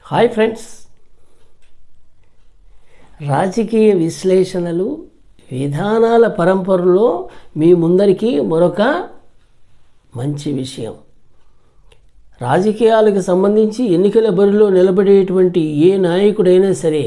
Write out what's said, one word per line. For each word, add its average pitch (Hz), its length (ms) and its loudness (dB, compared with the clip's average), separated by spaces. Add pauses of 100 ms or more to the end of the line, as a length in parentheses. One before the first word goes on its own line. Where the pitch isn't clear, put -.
హాయ్ 196 260 0
ఫ్రెండ్స్, 220 340 -4 (2500)
రాజకీయ 208 580 0 (160)
విశ్లేషణలు, 175 840 -2 (640)
విధానాల 208 760 0 (120)
పరంపరలో 185 720 0 (500)
మీ 160 100 2 (120)
ముందరికి 190 480 0 (220)
మరొక 170 300 0 (1300)
మంచి 143 360 -8 (120)
విషయం. 127 340 -12 (1500)
రాజకీయాలకు 208 880 0
సంబంధించి 214 540 0 (140)
ఎన్నికల 208 300 2 (120)
బరిలో 202 380 4
నిలబడేటువంటి 185 840 2 (260)
ఏ - 20 4 (160)
నాయకుడైనా 190 640 2 (120)
సరే 151 240 -2